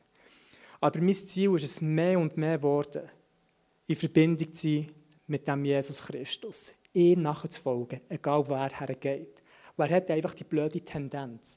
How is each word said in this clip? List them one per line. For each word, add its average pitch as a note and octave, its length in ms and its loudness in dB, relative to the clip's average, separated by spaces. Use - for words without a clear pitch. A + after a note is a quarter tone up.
Aber D#3 200 0
mein F#3 140 4
Ziel F#3+ 420 2
ist D3 80 0
es - 160 -6
mehr E3 380 2
und D#3+ 180 0
mehr D#3+ 200 0
geworden, C#3+ 460 0
in D#3+ 100 0
Verbindung D#3+ 560 2
zu - 160 0
sein D3+ 180 0
mit D3 200 -6
dem C#3+ 180 -2
Jesus C#3 380 0
Christus, - 720 -8
ihm F3 300 6
nachzufolgen, B2+ 880 -4
egal D3 400 0
wo C#3+ 60 -2
er C3+ 160 -2
hergeht. C#3 720 -8
Und D3 100 2
er F3 80 4
hat F#3 140 2
einfach D#3+ 240 -2
die - 100 -16
blöde D#3 360 -2
Tendenz, C#3 760 -10